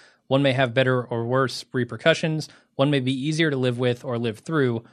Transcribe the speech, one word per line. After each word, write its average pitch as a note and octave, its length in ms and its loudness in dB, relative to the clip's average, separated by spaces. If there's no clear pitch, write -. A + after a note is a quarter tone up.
One C3+ 160 4
may C#3 80 4
have B2+ 220 0
better B2+ 300 2
or A#2 220 -4
worse B2+ 380 -2
repercussions. D#3 760 0
One C#3 160 2
may C#3+ 80 2
be B2+ 140 -2
easier D3+ 360 -2
to C#3 80 -2
live B2+ 220 0
with B2 260 -2
or B2 140 -6
live A#2 200 -6
through, B2+ 540 -2